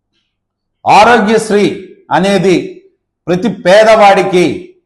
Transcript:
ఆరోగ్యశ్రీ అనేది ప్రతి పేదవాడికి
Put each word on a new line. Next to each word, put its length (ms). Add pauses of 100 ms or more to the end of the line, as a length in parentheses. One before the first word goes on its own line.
(880)
ఆరోగ్యశ్రీ 1120 (140)
అనేది 760 (420)
ప్రతి 220
పేదవాడికి 1300 (120)